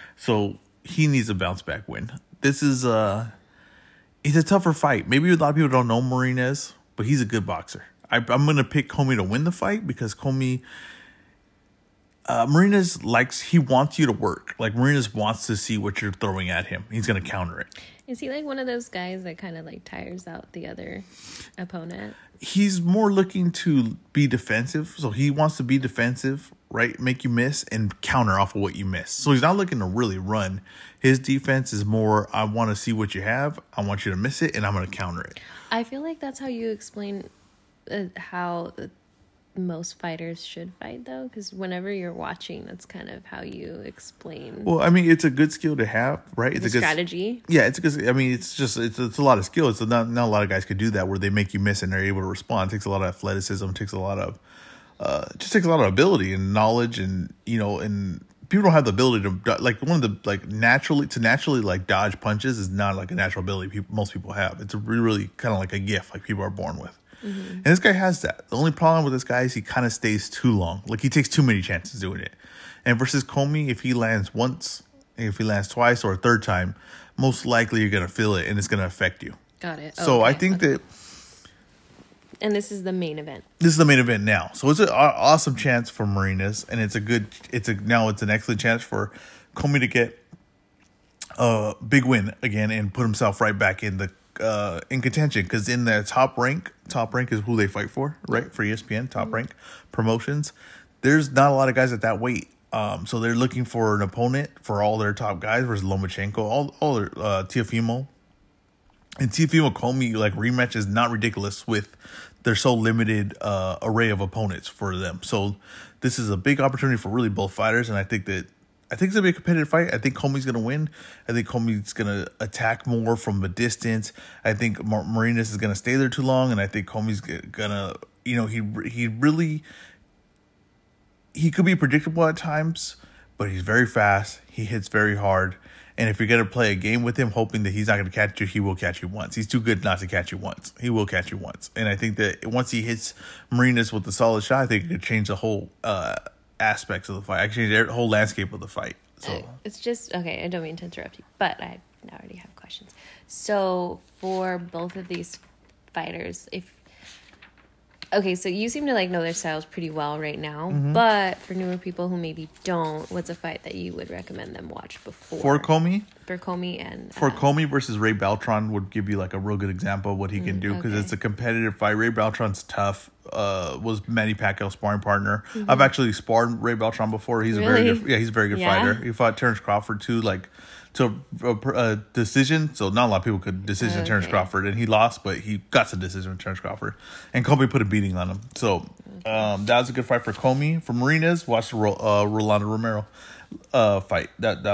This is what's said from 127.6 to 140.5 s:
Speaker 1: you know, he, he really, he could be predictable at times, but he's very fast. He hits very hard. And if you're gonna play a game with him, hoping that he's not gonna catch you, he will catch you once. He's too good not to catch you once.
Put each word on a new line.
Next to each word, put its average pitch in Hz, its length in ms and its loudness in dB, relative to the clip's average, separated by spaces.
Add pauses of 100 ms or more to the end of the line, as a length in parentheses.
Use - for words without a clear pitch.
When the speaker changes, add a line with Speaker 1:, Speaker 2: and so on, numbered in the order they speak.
Speaker 1:
you 123 100 -2
know, 117 120 0
he, 113 140 -4 (280)
he 117 180 -2
really, 151 540 0 (1700)
he 160 160 2
could 180 140 2
be 185 100 6
predictable 160 500 2
at 156 120 2
times, 160 580 -2 (420)
but 101 120 -2
he's 92 120 -2
very 110 260 4
fast. 104 540 2 (100)
He 110 140 -6
hits 107 220 -6
very 107 300 2
hard. 95 380 2 (420)
And 113 120 2
if 101 100 -2
you're 110 80 0
gonna 117 180 4
play 110 260 2
a 98 40 0
game 110 280 0
with 117 140 -2
him, 120 140 0
hoping 110 320 -2
that 98 80 0
he's 104 160 -2
not 107 100 4
gonna 98 120 -2
catch 104 320 -2
you, 98 60 0
he 101 120 -4
will 98 160 0
catch 87 260 -6
you 90 60 -8
once. 98 280 -10
He's 110 120 -6
too 127 120 2
good 107 240 0
not 95 160 0
to 95 80 -8
catch 90 240 -4
you 90 80 -8
once. - 420 -12